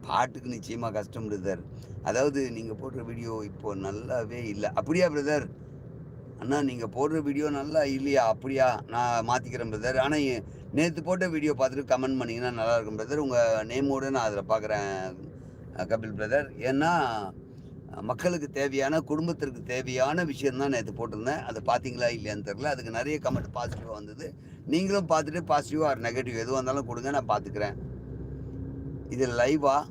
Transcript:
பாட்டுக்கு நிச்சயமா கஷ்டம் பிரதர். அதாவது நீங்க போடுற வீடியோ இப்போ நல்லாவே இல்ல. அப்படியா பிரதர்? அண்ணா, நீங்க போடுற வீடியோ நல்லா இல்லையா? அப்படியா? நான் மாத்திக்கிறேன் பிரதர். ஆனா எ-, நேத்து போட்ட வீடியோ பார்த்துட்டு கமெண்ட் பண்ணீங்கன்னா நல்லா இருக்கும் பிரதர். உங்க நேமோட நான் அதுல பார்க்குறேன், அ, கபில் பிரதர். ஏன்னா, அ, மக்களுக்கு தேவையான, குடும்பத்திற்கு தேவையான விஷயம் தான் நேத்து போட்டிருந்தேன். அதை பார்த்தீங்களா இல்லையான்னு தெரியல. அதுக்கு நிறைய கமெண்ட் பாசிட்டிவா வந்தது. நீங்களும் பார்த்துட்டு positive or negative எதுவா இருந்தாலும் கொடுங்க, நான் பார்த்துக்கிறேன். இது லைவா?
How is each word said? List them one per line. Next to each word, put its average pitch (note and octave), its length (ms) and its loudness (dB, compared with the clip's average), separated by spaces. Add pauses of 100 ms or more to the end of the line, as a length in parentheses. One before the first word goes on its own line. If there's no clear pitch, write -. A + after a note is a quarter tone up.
பாட்டுக்கு B2 440 0
நிச்சயமா A2+ 420 -4
கஷ்டம் G#2+ 380 -4
பிரதர். F#2 320 -2 (400)
அதாவது C3+ 480 2
நீங்க A2+ 220 -6
போடுற B2+ 320 -8
வீடியோ A2+ 400 -6
இப்போ G2 300 -8
நல்லாவே A2+ 680 -4
இல்ல. G#2 300 -2
அப்படியா E3 340 4
பிரதர்? D3 400 2 (920)
அண்ணா, C#3+ 240 2
நீங்க B2 240 0
போடுற D3 340 2
வீடியோ D3 300 0
நல்லா D3 340 2
இல்லையா? C3+ 420 4
அப்படியா? B2+ 600 4
நான் A#2 420 2
மாத்திக்கிறேன் A#2+ 440 0
பிரதர். A#2+ 260 0
ஆனா C#3+ 180 4
எ-, B2+ 260 2 (300)
நேத்து E3 300 2
போட்ட F3+ 260 2
வீடியோ D3+ 260 2
பார்த்துட்டு C3 300 2
கமெண்ட் C3 340 2
பண்ணீங்கன்னா A#2+ 320 0
நல்லா A#2 260 4
இருக்கும் G#2+ 220 0
பிரதர். B2 180 -2
உங்க A#2+ 520 4
நேமோட C3+ 420 2
நான் A#2+ 200 4
அதுல G2+ 180 0
பார்க்குறேன், G2+ 680 0 (680)
அ, F#2 40 0
கபில் A2 300 0
பிரதர். B2 360 2 (100)
ஏன்னா, C3+ 300 2 (1040)
அ, - 40 -10
மக்களுக்கு B2+ 500 -2
தேவையான, C#3 500 2
குடும்பத்திற்கு D3+ 600 -2
தேவையான B2+ 640 0
விஷயம் C3+ 340 0
தான் C#3 120 2
நேத்து A2+ 220 0
போட்டிருந்தேன். A#2 500 -4
அதை A2+ 220 -8
பார்த்தீங்களா A#2+ 540 2
இல்லையான்னு G#2 240 -4
தெரியல. G2+ 220 -6
அதுக்கு B2+ 260 -2
நிறைய C3 320 -2
கமெண்ட் - 320 -2
பாசிட்டிவா A#2+ 380 -6
வந்தது. G#2 420 -10 (320)
நீங்களும் F#3+ 420 2
பார்த்துட்டு D#3+ 400 2
positive D3 340 2
or C#3 160 4
negative A#2+ 360 -2
எதுவா A2+ 180 -2
இருந்தாலும் C3 340 0
கொடுங்க, A#2+ 240 -4
நான் C3 180 0
பார்த்துக்கிறேன். G#2 460 0 (1300)
இது B2+ 180 2
லைவா? C#3 640 4